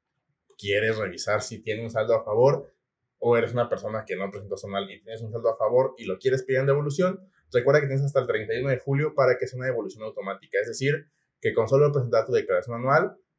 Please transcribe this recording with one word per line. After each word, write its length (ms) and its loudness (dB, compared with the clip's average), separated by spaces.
quieres 420 0
revisar 440 -2
si 220 -10
tiene 200 -4
un 60 -8
saldo 260 2
a 80 0
favor, 480 2
o 180 2
eres 160 0
una 160 0
persona 360 -6
que 100 -8
no 140 -4
presentó 280 -10
su 100 -12
anual 240 -6
y 100 -20
tienes 220 -14
un 80 -12
saldo 200 -2
a 60 -4
favor 400 2
y 80 -14
lo 140 -4
quieres 240 0
pedir 160 0
en 80 0
devolución, 520 0
recuerda 300 4
que 60 0
tienes 180 0
hasta 140 0
el 80 0
treinta 280 -2
y 40 -2
uno 100 -2
de 80 0
julio 380 -2
para 240 4
que 80 -4
sea 100 -12
una 80 -6
devolución 380 -6
automática. 580 -6
Es 60 -4
decir, 400 -2
que 120 0
con 140 2
solo 240 6
presentar 340 2
tu 60 -8
declaración 460 0
anual, 380 2